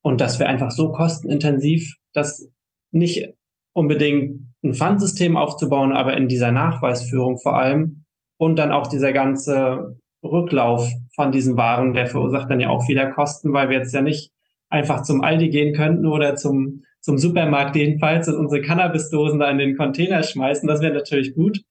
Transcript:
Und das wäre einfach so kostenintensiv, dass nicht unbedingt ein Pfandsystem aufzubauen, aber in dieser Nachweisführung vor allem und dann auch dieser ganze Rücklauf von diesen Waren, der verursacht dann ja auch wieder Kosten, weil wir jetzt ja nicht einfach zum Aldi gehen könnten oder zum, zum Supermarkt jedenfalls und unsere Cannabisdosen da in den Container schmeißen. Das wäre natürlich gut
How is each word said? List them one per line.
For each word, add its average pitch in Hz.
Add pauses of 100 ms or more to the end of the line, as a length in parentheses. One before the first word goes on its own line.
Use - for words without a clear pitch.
Und 131
das 127
wäre 165
einfach 131
so 160
kostenintensiv, 151 (160)
dass - (440)
nicht 170 (400)
unbedingt 147 (200)
ein 127
Pfandsystem 180
aufzubauen, 139
aber 131
in 135
dieser 120
Nachweisführung 127
vor -
allem 147 (340)
und 160
dann 147
auch 139
dieser 131
ganze 135 (240)
Rücklauf 120 (280)
von 139
diesen 127
Waren, 120
der 123
verursacht 135
dann 127
ja 127
auch 127
wieder 135
Kosten, 143
weil 135
wir 135
jetzt 123
ja 139
nicht 147 (380)
einfach 147
zum 135
Aldi 160
gehen 147
könnten 160
oder 147
zum, 135 (160)
zum 139
Supermarkt 147
jedenfalls 156
und 156
unsere 143
Cannabisdosen 156
da 143
in 139
den 135
Container 156
schmeißen. 143
Das 147
wäre 156
natürlich 139
gut 196